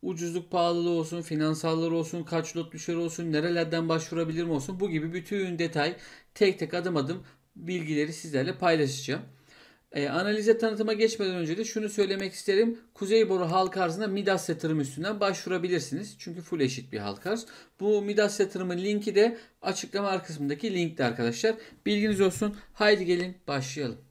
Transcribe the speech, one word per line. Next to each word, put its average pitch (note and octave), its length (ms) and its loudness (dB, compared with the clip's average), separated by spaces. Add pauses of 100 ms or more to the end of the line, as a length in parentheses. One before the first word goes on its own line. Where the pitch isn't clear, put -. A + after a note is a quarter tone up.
ucuzluk, F3 480 -4
pahalılığı E3+ 400 2
olsun, E3+ 320 0
finansalları D#3+ 720 0
olsun, E3 300 -2
kaç D#3+ 320 -2
lot E3 160 -6
düşer E3 220 -6
olsun, E3+ 380 -2
nerelerden E3 560 0
başvurabilir D#3+ 560 0
mi E3+ 80 -2
olsun, D#3+ 280 -4
bu G3 100 0
gibi D#3+ 220 -2
bütün F#3 460 -4
detay, E3 380 0 (380)
tek G3 240 4
tek, D#3+ 160 -4
adım F3 220 0
adım D3 260 -2 (340)
bilgileri D#3+ 560 -2
sizlerle D3 460 -2
paylaşacağım. D3+ 640 2 (720)
E, C#3+ 160 -2
analize, G#3 500 2
tanıtıma A3 340 0
geçmeden G#3+ 420 2
önce E3+ 220 -2
de A3 80 -4
şunu G#3+ 240 -4
söylemek G3 440 -2
isterim. A3+ 460 2 (160)
Kuzey G#3 340 4
Boru F3+ 220 2
halka F#3 320 2
arzında F3+ 240 0
Midas F#3+ 420 0
yatırım D#3+ 320 0
üstünden D#3+ 400 -4
başvurabilirsiniz. F3+ 1000 -2
Çünkü F3 220 -12
full E3 200 -4
eşit B2+ 320 -2
bir A2 60 -4
halka G2+ 320 -6
arz. A#3 160 -4 (340)
Bu G#3 220 2
Midas G3+ 380 2
yatırımın F#3 380 0
linki G3+ 360 0
de A3+ 240 6 (240)
açıklama F#3+ 600 -2
kısmındaki D3 520 -2
linkte E3 300 0
arkadaşlar. A#2+ 500 2 (320)
Bilginiz G#3 340 2
olsun. G3+ 360 2 (180)
Haydi G#3 300 4
gelin F3+ 320 0 (120)
başlayalım. C3+ 500 -4 (120)